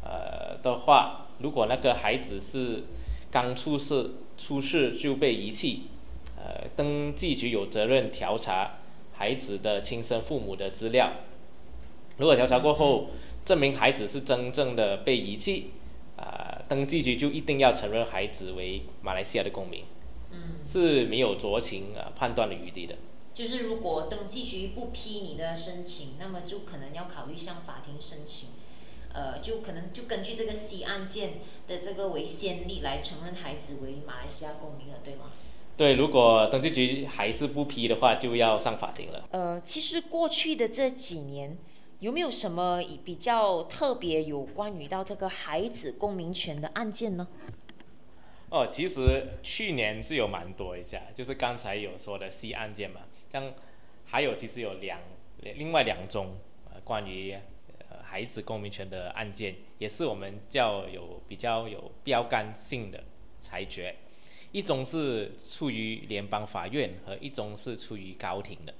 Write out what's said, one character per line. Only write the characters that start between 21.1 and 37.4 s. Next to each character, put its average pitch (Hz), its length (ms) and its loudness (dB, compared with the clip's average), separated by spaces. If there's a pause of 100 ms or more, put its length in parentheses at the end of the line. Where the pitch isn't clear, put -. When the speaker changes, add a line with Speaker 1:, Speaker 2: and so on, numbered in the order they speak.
Speaker 1:
有 101 180 6
酌 104 200 4
情， 101 380 -2
呃， - 180 -6
判 120 200 0
断 113 120 4
的 98 80 -2
余 90 160 -6
地 95 160 -6
的。 - 100 -6 (360)
Speaker 2:
就 233 140 -6
是 247 140 -2
如 226 160 -2
果 156 260 0
登 208 260 -4
记 254 160 -4
局 190 240 -4
不 233 200 -6
批 220 320 -6
你 165 140 -6
的 165 220 -4
申 175 260 -6
请， 139 360 -6
那 190 100 -6
么 180 140 -6
就 185 160 -6
可 - 180 -8
能 139 160 -6
要 170 140 -6
考 156 180 -6
虑 156 140 -6
向 170 240 -6
法 139 200 -8
庭 143 160 -6
申 151 280 -8
请， 135 240 -8 (640)
呃， 139 240 -4
就 220 240 -4
可 196 100 -6
能 170 220 -6
就 247 80 -6
根 220 200 -2
据 226 120 -4
这 226 100 -2
个 214 100 -2
C 202 280 -6
案 190 260 -4
件 202 320 -4 (260)
的 180 120 -4
这 185 160 -4
个 196 140 0
为 156 180 -2
先 175 420 -2
例 190 120 -4
来 147 200 -2
承 165 240 -4
认 180 100 -6
孩 147 200 -4
子 147 280 -6
为 135 120 -4 (120)
马 123 120 -6
来 123 80 -6
西 - 180 -6
亚 156 160 -6
公 151 160 -8
民 139 120 -8
了， 143 140 -8
对 139 120 -6
吗？ 131 160 -6 (440)
Speaker 1:
对， 143 200 10
如 139 140 6
果 113 400 12
登 131 120 6
记 156 100 4
局 131 360 4
还 107 260 0
是 147 140 0